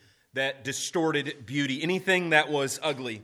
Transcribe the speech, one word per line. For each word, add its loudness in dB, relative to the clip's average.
that -2
distorted -2
beauty, -2
anything 2
that 6
was 0
ugly. -4